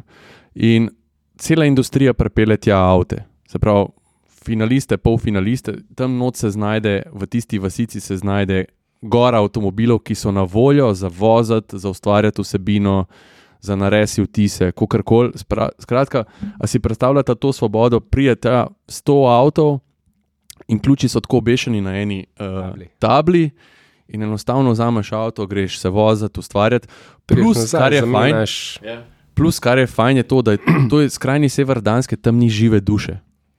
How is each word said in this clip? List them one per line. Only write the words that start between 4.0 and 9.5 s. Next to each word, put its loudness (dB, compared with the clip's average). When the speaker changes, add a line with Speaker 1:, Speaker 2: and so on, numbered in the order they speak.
Speaker 1:
finaliste, 0
polfinaliste, -2
tam -4
not -4
se -2
znajde, -2
v -10
tisti -6
vasici -6
se -8
znajde -2
gora 2
avtomobilov, 0